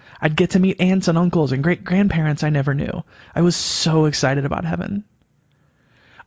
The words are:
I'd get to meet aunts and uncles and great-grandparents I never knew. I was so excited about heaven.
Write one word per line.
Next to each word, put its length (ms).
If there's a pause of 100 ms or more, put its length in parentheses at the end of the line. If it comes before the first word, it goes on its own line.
(180)
I'd 160
get 180
to 80
meet 200
aunts 280
and 100
uncles 340
and 100
great-grandparents 800
I 60
never 240
knew. 320 (300)
I 80
was 120
so 520
excited 400
about 180
heaven. 400 (1200)